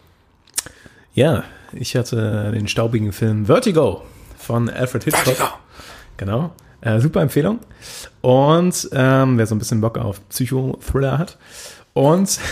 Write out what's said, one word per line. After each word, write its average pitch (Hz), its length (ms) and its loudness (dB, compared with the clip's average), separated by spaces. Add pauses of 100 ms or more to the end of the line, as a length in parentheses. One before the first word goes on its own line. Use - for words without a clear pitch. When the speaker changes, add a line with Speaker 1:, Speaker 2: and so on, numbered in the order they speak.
(1120)
Speaker 1:
Ja, 143 320 2 (260)
ich - 240 -10
hatte 107 580 -2
den 104 140 -4
staubigen 113 460 -2
Film 107 320 0
Vertigo 156 560 2 (360)
von 117 320 -2
Alfred - 360 -6
Hitchcock. - 180 0 (120)
Speaker 2:
Vertigo. 135 120 -2 (680)
Speaker 1:
Genau. 113 360 -4 (280)
Äh, 110 180 2
super 160 220 2
Empfehlung. 165 380 0 (640)
Und, 147 680 4
ähm, 131 460 4
wer 110 100 2
so 110 80 0
ein 104 40 0
bisschen 113 220 -2
Bock - 160 -2
auf 107 320 -6
Psychothriller 131 880 -2
hat. 170 200 -6 (560)
Und 170 460 2 (120)